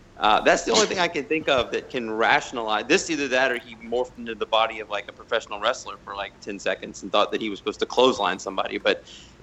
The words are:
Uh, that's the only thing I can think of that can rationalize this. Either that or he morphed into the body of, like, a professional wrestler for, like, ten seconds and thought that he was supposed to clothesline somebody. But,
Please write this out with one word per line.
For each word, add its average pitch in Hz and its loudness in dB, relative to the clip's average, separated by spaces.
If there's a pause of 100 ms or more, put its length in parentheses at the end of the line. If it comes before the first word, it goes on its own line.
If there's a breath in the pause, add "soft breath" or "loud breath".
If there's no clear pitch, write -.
(180)
Uh, 107 6
that's 170 4
the - 0
only 220 6
thing 190 -4
I 175 2
can 156 -4
think 156 -2
of 127 2
that - -4
can 120 -4
rationalize 110 0
this. 170 2
Either 143 -2
that 127 2
or 120 -2
he 117 -14
morphed 117 -4
into 117 -10
the 107 -6
body 110 2
of, 104 -10
like, 101 -6
a 101 -16
professional - -6
wrestler 104 -4
for, 104 -12
like, 98 -10
ten 101 -10
seconds 98 -6
and 101 -12
thought 104 2
that 98 -4
he 110 -4
was 95 -8
supposed - -6
to - 0
clothesline 104 2
somebody. 104 -6
But, 98 0 (400 loud breath)